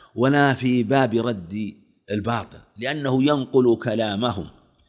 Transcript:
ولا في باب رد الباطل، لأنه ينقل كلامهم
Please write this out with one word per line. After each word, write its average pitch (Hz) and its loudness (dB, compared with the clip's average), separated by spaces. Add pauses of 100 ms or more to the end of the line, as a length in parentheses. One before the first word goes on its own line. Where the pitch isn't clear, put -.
(140)
ولا 139 2
في 123 0
باب 120 2
رد 104 -4 (360)
الباطل، 107 -4 (180)
لأنه 131 -2
ينقل 131 4
كلامهم 107 -4 (380)